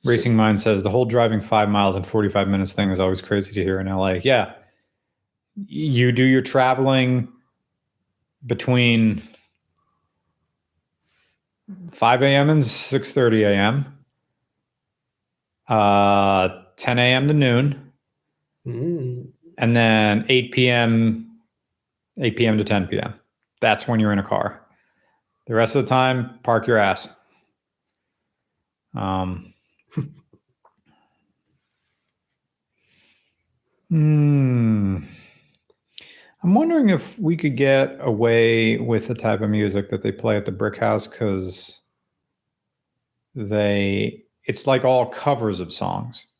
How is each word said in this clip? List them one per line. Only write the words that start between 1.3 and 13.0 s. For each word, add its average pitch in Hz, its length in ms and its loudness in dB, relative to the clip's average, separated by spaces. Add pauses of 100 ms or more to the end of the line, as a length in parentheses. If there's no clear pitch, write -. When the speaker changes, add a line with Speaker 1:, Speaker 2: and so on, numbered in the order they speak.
Speaker 1:
five 107 260 0
miles 101 300 0
in 92 80 -6
forty-five 101 420 -2
minutes 95 240 -2
thing 101 180 -2
is 95 120 -2
always 92 200 0
crazy 101 320 -4
to 101 100 -4
hear 95 180 -2
in 95 80 -6
L 95 180 -2
A." 92 120 -2
Yeah. 120 340 0 (1040)
Y-, 202 100 -12
you 127 460 0
do 127 100 2
your 131 180 4
traveling 131 880 0 (1160)
between 117 760 2 (2750)
five 120 300 2
A 139 60 4
M 139 220 4
and 151 160 4
six - 480 -4